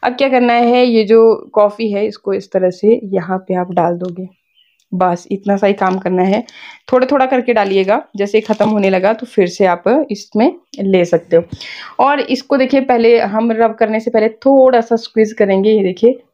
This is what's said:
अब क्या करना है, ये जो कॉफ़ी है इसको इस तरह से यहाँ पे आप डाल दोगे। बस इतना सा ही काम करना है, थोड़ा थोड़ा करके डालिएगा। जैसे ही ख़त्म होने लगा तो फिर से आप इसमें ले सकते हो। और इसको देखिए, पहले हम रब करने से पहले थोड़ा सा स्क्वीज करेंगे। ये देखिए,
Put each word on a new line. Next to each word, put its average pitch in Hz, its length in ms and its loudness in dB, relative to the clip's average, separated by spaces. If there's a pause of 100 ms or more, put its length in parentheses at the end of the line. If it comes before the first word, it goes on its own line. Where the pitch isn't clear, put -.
अब 254 100 -2
क्या 269 160 -2
करना 247 240 2
है, 240 320 2
ये 226 180 2
जो 226 500 2
कॉफ़ी 208 380 0
है 202 140 -2
इसको 208 280 -6
इस 196 180 -8
तरह 185 180 0
से 208 340 0
यहाँ 185 340 -6
पे 185 160 -8
आप 180 180 -4
डाल 175 220 0
दोगे। 180 520 -12 (480)
बस 180 380 -2
इतना 196 260 -2
सा 202 100 0
ही 202 60 2
काम 190 240 -2
करना 185 260 -2
है, 202 200 -2 (500)
थोड़ा 254 180 2
थोड़ा 269 140 2
करके 254 280 -2
डालिएगा। 196 520 0 (100)
जैसे 202 220 -2
ही 208 40 2
ख़त्म 214 280 -2
होने 208 200 0
लगा 190 240 0
तो 226 120 -8
फिर 196 220 0
से 175 180 -2
आप 190 460 0
इसमें 226 440 -2 (240)
ले 190 260 2
सकते 165 300 -2
हो। 170 80 4 (560)
और 277 200 0
इसको 269 380 -2
देखिए, 262 240 2
पहले 233 380 2
हम 220 320 -2
रब 220 240 0
करने 220 240 -2
से 226 120 -6
पहले 220 180 0
थोड़ा 262 520 4
सा 233 140 -2
स्क्वीज 220 380 -2
करेंगे। 196 380 2
ये 214 120 2
देखिए, 220 360 0 (140)